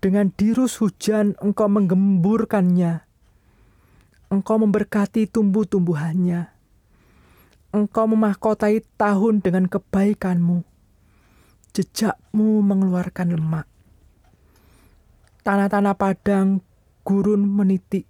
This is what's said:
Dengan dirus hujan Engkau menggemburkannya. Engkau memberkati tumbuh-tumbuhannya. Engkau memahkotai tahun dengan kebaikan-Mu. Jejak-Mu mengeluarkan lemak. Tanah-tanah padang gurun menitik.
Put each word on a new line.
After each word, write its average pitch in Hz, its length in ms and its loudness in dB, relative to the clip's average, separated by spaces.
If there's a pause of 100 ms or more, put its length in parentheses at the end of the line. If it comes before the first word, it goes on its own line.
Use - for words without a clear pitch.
Dengan 196 320 0
dirus 226 480 0
hujan 208 560 -2
Engkau 208 320 0
menggemburkannya. 185 1400 2 (1200)
Engkau 196 320 -2
memberkati 208 720 0
tumbuh-tumbuhannya. 180 1200 -2 (1200)
Engkau 214 400 0
memahkotai 214 720 0 (160)
tahun 208 400 2
dengan 185 320 0
kebaikan-Mu. 180 960 -2 (1120)
Jejak-Mu 214 800 -2
mengeluarkan 180 800 0
lemak. 160 320 -4 (1800)
Tanah-tanah 202 480 0
padang 196 640 0 (480)
gurun 202 400 0
menitik. 190 640 -2